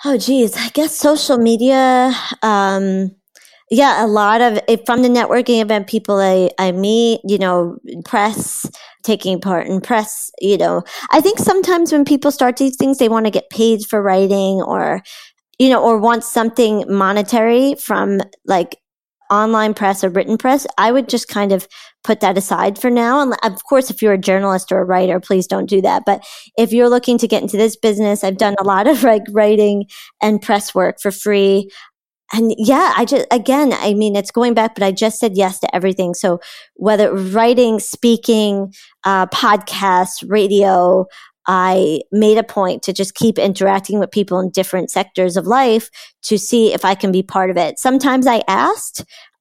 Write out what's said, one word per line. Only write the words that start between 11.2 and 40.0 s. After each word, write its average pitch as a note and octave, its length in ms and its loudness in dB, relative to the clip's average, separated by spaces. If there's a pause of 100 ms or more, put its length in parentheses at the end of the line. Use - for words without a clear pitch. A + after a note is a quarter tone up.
think G4+ 180 0
sometimes F4+ 540 0
when C#4+ 120 4
people C#4+ 260 2
start B3 260 0
these C4+ 200 -2
things, C4+ 220 0
they A#3+ 100 2
wanna A3 220 0
get - 200 -6
paid A3+ 340 0
for G#3+ 160 -2
writing G3 600 0
or, F#3 400 -4 (560)
you C4 100 4
know, A#3 140 4
or A3+ 160 4
want A3+ 260 0
something A3+ 640 0
monetary A3 840 2
from, G3 460 -4 (260)
like, F3 300 -2 (540)
online G#3+ 440 0
press G3 280 -2
or F#3+ 60 0
written G3 300 -2
press. C4+ 280 0 (120)
I G#3+ 120 2
would B3+ 160 0
just - 220 -4
kind G3+ 240 -2
of F#3 160 -2 (340)
put A3 180 -2
that F#3+ 180 0
aside G3 400 -2
for B3+ 100 -2
now. A#3+ 320 2
And B3+ 220 -2
of G#3 220 -4
course, C4+ 260 0
if - 100 -10
you're G#3+ 140 4
a F#3+ 40 0
journalist F#3+ 540 -2
or F#3+ 60 0
a F#3+ 80 0
writer, F#3 340 0
please F#3 260 -2
don't F#3+ 200 -4
do F#3+ 160 0
that. F#3 240 0
But G3+ 180 0 (320)
if A3+ 160 0
you're A#3+ 160 4
looking B3 300 2
to A#3 100 0
get A3 140 0
into G3+ 160 -4
this G#3+ 180 0
business, G#3 480 0
I've F#3+ 140 -4
done G3+ 200 0
a F#3+ 60 -2
lot G3 220 2
of, C4+ 160 2
like, A3 280 4
writing G#3 540 2 (380)
and G#3+ 180 0
press G3+ 340 -2
work F#3 240 0
for G3+ 120 -4
free. G3 580 0 (640)
And A3+ 260 0
yeah, C4 380 2
I A#3 100 0
just, B3 240 0
again, C4 420 2
I G3+ 220 -2
mean, G#3 200 0
it's G3+ 160 -4
going A#3+ 220 0
back, A3+ 220 0
but G3 80 -4
I G3 100 0
just G#3+ 260 -2
said A3 160 -2
yes F#3+ 260 -2
to - 140 -4
everything. F#3 380 -2
So F3 280 -2 (340)
whether G#3 400 2
writing, A3 680 2
speaking, G#3+ 920 0 (320)
uh, F#3+ 240 0
podcasts, G3 1000 0